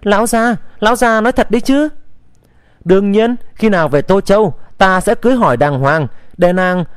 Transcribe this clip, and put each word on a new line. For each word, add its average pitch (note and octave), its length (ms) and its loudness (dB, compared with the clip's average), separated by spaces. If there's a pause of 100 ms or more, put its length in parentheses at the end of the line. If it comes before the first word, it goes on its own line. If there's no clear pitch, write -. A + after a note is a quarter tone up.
"Lão G#3 260 0
gia, A#3 280 0 (240)
lão A3 160 2
gia A3+ 260 2
nói A#3 100 2
thật B3+ 200 0
đấy A#3+ 100 2
chứ?" C#4+ 280 0 (960)
"Đương G3 260 2
nhiên, A3+ 240 0 (200)
khi A3 140 0
nào E3+ 200 2
về C#3 120 0
Tô F#3+ 200 0
Châu, G3+ 320 2 (240)
ta F#3+ 240 2
sẽ D4 140 0
cưới B3 180 0
hỏi F3 240 2
đàng C#3+ 220 0
hoàng, C#3 280 0 (300)
để F3+ 160 2
nàng F3+ 300 0 (140)